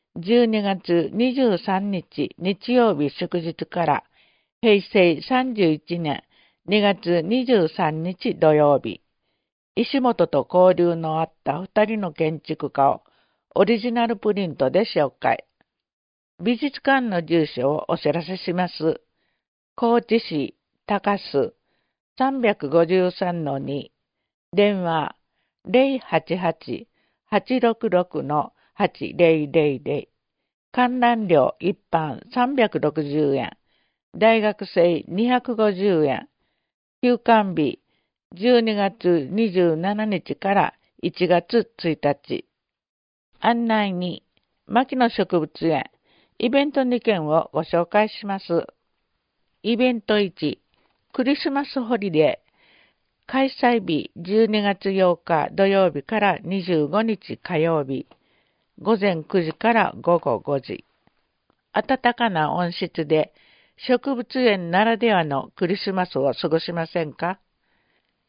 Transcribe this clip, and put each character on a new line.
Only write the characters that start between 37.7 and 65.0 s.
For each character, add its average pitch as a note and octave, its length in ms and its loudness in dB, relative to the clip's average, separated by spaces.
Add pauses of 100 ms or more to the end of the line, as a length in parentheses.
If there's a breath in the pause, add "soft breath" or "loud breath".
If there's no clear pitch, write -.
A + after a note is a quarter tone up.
十 A#3 280 2
二 A3+ 140 0
月 F3 560 0
二 G#3 220 0
十 F3 240 2
七 G#3 300 -4
日 G3+ 300 -4
か G3 180 -2
ら F#3+ 200 0 (260)
一 F3+ 280 -2
月 F3 500 0
一 D#3+ 240 -4
日。 - 440 -4 (920)
案 A#3 260 0
内 G#3+ 260 0
二、 F3+ 300 -6 (440)
牧 B3+ 300 0
野 A#3+ 140 2
植 F#3 280 0
物 D3+ 120 -2 (180)
園、 D3 220 -2 (480)
イ A#3+ 100 0
ベ C#4 160 2
ン D4 80 -4
ト C#4 100 0
二 B3 180 0
件 F#3 260 -2
を D#3 260 2
ご D3+ 100 -2
紹 E3+ 240 0
介 G#3+ 220 2
し - 160 -16
ま G3 160 -6
す。 - 260 -2 (960)
イ A3+ 140 -2
ベ B3+ 160 2
ン A#3 80 -6
ト G#3+ 180 0
一、 E3+ 420 -4 (520)
ク C4 120 -2
リ C#4 120 2
ス D#4 140 -4
マ C#4 160 -4
ス - 140 -8
ホ A#3 160 -2
リ G3+ 140 -4
デ D3+ 320 2
ー。 - 880 -20
開 C4+ 200 0
催 A#3+ 340 0
日、 D#3+ 320 -4
十 G3+ 300 2
二 G#3+ 160 0
月 G3 280 -2
八 F#3 260 4
日 D#3 360 -2
土 G3 140 2
曜 G3 260 4
日 C#3+ 100 -6
か A3 180 -4
ら G3 220 2
二 F#3 220 -6
十 E3 220 2
五 F#3 160 0
日 A3+ 340 -6
火 F3+ 220 -6
曜 D#3+ 260 0
日。 C3 220 -8 (720)
午 A3+ 180 0
前 F#3 260 0
九 F#3 200 0
時 D#3+ 80 -4
か A#3 220 0
ら G#3 260 0
午 E3+ 180 2
後 A#2+ 200 -2
五 C#3 200 -4
時。 - 260 -12 (880)
暖 B3+ 260 -2 (160)
か A#3 160 -2
な D#3 240 0
温 F3 180 -2
室 E3 340 -6
で、 D#3 280 0 (420 soft breath)
植 B3+ 380 -2
物 A#3+ 260 -6
園 G3 300 0
な F#3 140 2
ら A3+ 120 2
で A3 160 2